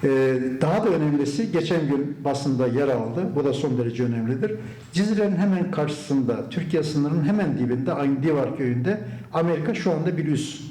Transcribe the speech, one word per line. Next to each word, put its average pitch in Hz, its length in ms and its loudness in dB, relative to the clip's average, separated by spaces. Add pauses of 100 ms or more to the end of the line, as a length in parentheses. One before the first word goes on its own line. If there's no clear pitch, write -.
Ee, 135 340 4 (240)
daha 180 220 2
da 226 60 2
önemlisi 151 600 0
geçen 165 360 0
gün 143 380 0
basında 135 420 0
yer 131 200 2
aldı. 117 340 -2 (140)
Bu 139 100 2
da 135 80 2
son 127 240 0
derece 117 260 0
önemlidir. 117 480 0 (420)
Cizre'nin 202 420 2
hemen 185 360 2
karşısında, 135 800 -2
Türkiye 160 340 -2
sınırının 147 420 0
hemen 190 320 2
dibinde 123 360 0
Ayndivar 143 640 0
köyünde 131 440 0 (320)
Amerika 170 420 0
şu - 160 0
anda 165 260 0
bir 151 80 -2
üs 151 460 -2